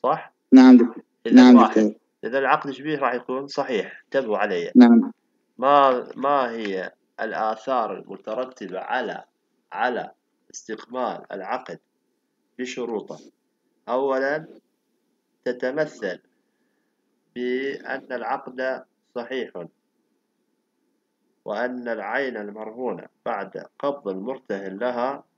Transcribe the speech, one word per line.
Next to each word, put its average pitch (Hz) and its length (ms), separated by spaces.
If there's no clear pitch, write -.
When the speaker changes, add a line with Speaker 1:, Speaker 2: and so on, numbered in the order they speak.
Speaker 1:
صح؟ - 320
Speaker 2:
نعم 131 240
دكتور. 117 260
Speaker 1:
إذا 117 80
Speaker 2:
نعم 127 220
Speaker 1:
واحد. 110 260
Speaker 2:
دكتور. 107 180
Speaker 1:
إذا 117 140
العقد 139 320
شبيه 147 280
راح 127 160
يكون 131 320
صحيح، 131 580
انتبهوا 110 340
علي. 98 380
Speaker 2:
نعم. 117 360
Speaker 1:
ما، 135 580
ما 135 340
هي 101 420
الآثار 110 760
المترتبة 107 800
على، 113 460
على 107 380
استكمال 113 680
العقد 98 460
بشروطه؟ 117 600
أولًا، 135 580
تتمثل 127 760
بأن 127 800
العقد 127 720
صحيح، 120 360
وأن 120 440
العين 113 480
المرهونة 107 680
بعد 98 380
قبض 139 300
المرتهن 98 720
لها 123 460